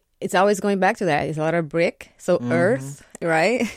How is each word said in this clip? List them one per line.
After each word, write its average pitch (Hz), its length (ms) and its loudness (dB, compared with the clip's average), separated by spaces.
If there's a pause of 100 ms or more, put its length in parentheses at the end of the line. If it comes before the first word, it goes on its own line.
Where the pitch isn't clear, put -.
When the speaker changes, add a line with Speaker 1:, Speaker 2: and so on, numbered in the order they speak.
(220)
Speaker 1:
it's 196 140 -4
always 196 240 4
going 202 200 -2
back 190 180 2
to 208 80 -4
that. 147 220 0
It's 151 120 -6
a - 20 -2
lot 160 140 0
of 165 140 -2
brick. 170 480 -2
So - 200 0
Speaker 2:
Mm-hmm. 120 140 -2
Speaker 1:
earth, 131 520 0 (180)
right? 175 440 2 (120)